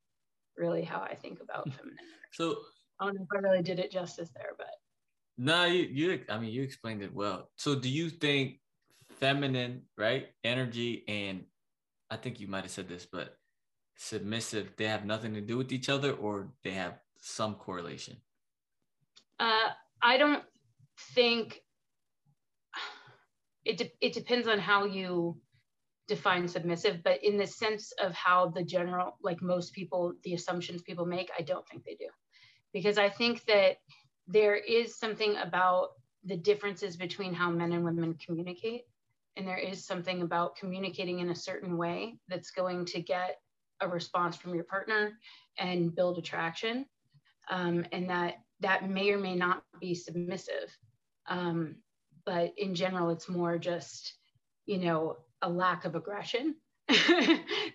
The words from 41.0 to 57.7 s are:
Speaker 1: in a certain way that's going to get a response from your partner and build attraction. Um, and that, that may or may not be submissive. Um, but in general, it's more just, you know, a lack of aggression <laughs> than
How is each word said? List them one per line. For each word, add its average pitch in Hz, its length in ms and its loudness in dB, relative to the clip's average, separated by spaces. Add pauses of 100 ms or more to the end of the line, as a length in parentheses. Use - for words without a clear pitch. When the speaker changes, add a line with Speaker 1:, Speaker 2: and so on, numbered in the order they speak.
Speaker 1:
in 175 100 -2
a 170 60 -2
certain 175 420 -4
way 180 500 -4
that's 175 240 -8
going 180 340 -2
to 175 160 -4
get 180 360 -2 (440)
a 190 60 0
response 175 500 0
from 180 180 -6
your 165 80 -2
partner 208 540 -2 (400)
and 175 380 0
build 180 220 2
attraction. 170 680 -4 (640)
Um, 175 420 0
and 180 180 -4
that, 175 260 0 (260)
that 190 280 2
may 196 220 4
or 202 60 2
may 185 180 -2
not 180 280 2 (180)
be 180 120 -2
submissive. 175 800 -6 (520)
Um, 170 480 0 (500)
but 175 320 2
in 190 160 0
general, 175 360 2
it's 165 200 -2
more 175 280 2
just, 170 580 -6 (500)
you 202 140 0
know, 160 380 2 (240)
a 170 80 0
lack 175 360 2
of 165 100 -2
aggression 202 600 -2 (160)
<laughs> - 160 -10
than 294 560 6 (320)